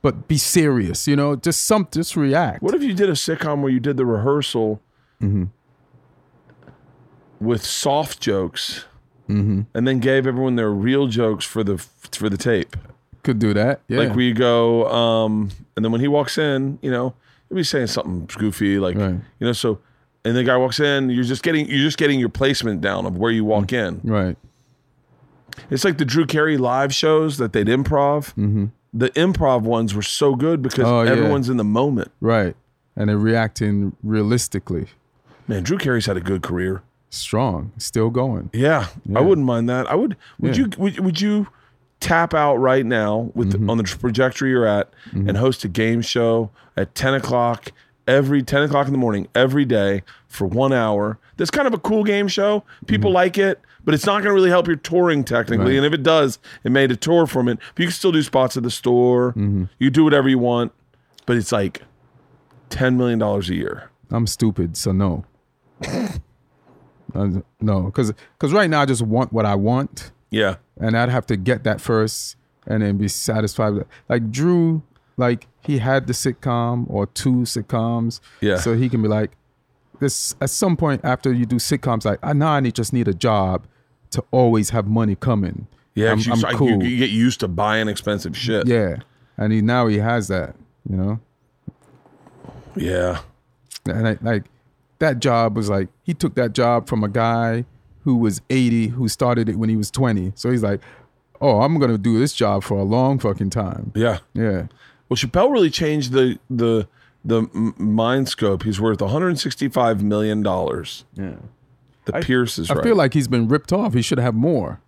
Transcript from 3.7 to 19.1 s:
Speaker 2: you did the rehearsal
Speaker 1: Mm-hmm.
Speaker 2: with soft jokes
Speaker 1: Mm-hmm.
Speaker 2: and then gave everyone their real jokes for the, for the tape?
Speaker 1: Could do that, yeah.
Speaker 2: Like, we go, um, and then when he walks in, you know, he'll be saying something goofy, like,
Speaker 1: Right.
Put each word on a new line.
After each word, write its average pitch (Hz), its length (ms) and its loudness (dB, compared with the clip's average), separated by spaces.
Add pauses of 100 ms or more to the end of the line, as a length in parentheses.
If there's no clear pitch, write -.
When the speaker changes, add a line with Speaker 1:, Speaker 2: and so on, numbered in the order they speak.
Speaker 2:
you 127 100 2
did 139 160 -2
the 131 80 0
rehearsal 117 760 0 (420)
Speaker 1:
Mm-hmm. 98 240 0 (1900)
Speaker 2:
with 113 260 -2
soft 143 560 -2
jokes - 640 -4 (440)
Speaker 1:
Mm-hmm. 101 320 0 (120)
Speaker 2:
and 113 140 -2
then 131 120 0
gave 131 260 2
everyone 127 300 -2
their 110 160 0
real 127 360 0
jokes 110 360 -2
for - 200 -6
the, 98 140 0
for - 520 -8
the 98 80 -2
tape? 110 400 -2 (460)
Speaker 1:
Could 120 160 0
do 107 140 2
that, 117 360 0
yeah. 117 100 0
Speaker 2:
Like, 110 160 0
we 123 160 2
go, 117 580 2
um, 113 600 0 (260)
and 110 80 -2
then 113 80 0
when 117 80 0
he 135 80 0
walks 143 300 0
in, 139 440 -2
you 143 80 -6
know, 127 240 -2 (360)
he'll 185 80 -6
be 180 60 0
saying 135 240 -2
something 87 380 -6 (140)
goofy, 101 400 0
like, 92 160 -2
Speaker 1:
Right. 95 200 0 (240)